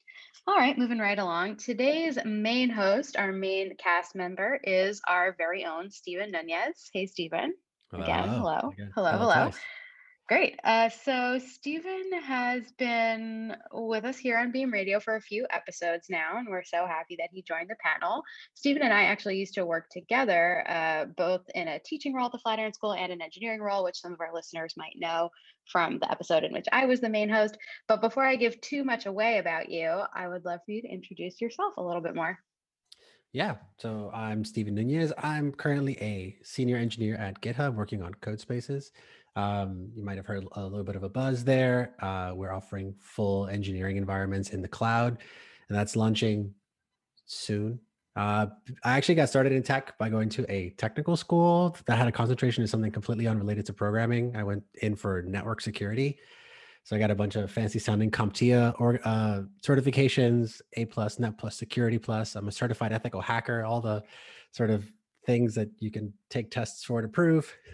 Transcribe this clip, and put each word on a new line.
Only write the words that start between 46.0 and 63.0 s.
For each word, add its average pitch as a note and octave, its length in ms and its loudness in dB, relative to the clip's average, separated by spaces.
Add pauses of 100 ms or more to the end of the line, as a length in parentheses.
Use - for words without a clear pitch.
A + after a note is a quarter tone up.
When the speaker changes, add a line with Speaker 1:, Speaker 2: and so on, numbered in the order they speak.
Speaker 2:
soon. G#2+ 540 -4 (380)
Uh, G#2 300 2 (360)
I B2+ 140 4
actually E3 180 4
got D3 140 6
started C3+ 240 4
in C3 100 2
tech - 340 -2
by A2+ 120 -2
going A2 200 2
to G2 220 -2
a F#2 200 -2
technical D3+ 440 -2
school E3+ 720 4
that A#2 120 4
had A#2+ 120 4
a - 20 2
concentration A#2+ 500 2
in A2 60 2
something A2 240 0
completely A2+ 340 -2
unrelated G#2 420 0
to G2+ 60 -8
programming. A#2 640 0
I G#2+ 80 -2
went G2+ 200 -2 (180)
in G#2+ 140 2
for F#2+ 260 -2
network F#2+ 400 -4
security. A2+ 580 -2 (640)
So - 120 -2
I G#2+ 40 4
got G#2+ 120 6
a G2+ 40 4
bunch G2+ 220 0
of G2 140 -2
fancy A2 280 0
sounding G#2+ 320 2
comptia A#2+ 720 4
or, A#2+ 240 4
uh, G#2+ 380 2 (200)
certifications, B2 1000 4 (120)
A A#2 120 -2
plus, A2 340 -2
Net A2+ 180 -2
Plus, - 180 -8
Security A#2 440 0
Plus. A2 360 -2
I'm G2+ 120 -6
a G#2 40 -4
certified A2+ 400 0
ethical A2+ 300 -2